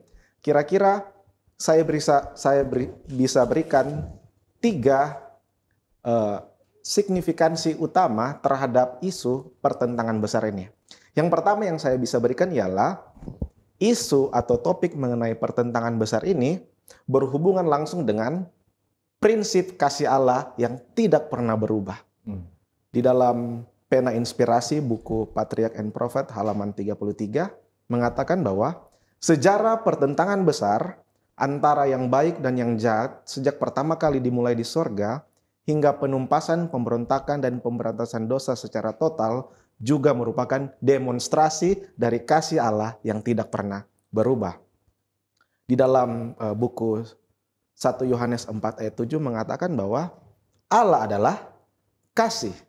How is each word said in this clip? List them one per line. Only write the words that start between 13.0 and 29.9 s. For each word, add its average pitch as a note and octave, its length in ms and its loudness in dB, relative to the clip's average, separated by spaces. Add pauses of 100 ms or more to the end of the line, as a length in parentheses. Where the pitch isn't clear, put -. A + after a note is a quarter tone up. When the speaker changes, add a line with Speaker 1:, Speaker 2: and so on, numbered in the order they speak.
Speaker 1:
isu F#3+ 480 2
atau A#2+ 320 0
topik F3 320 -2
mengenai A#2+ 400 -2
pertentangan A#2 640 -2
besar A2 320 0
ini D#3+ 320 0 (420)
berhubungan F3 640 2
langsung D3+ 400 0
dengan A#2+ 400 0 (720)
prinsip G#3 560 2
kasih C#3+ 320 0
Allah C3 480 2
yang A#2+ 240 -2 (160)
tidak D#3 320 4
pernah A#2 320 -2
berubah. G#2+ 400 -2 (240)
Speaker 2:
Hmm. F#2 240 -10 (400)
Speaker 1:
Di A#2+ 160 -2
dalam A#2+ 640 2 (240)
Pena B2+ 240 2
Inspirasi, A#2+ 640 0
buku A2+ 560 -2
Patriarch A2+ 400 -2
and G#2+ 160 -6
Prophet, B2 400 -4
halaman G#2 400 -2
tiga G2+ 240 -6
puluh G#2 160 -4
tiga, A2+ 400 -4 (400)
mengatakan A#2+ 480 0
bahwa A#2 480 -2 (320)
sejarah G3+ 640 4
pertentangan E3 640 0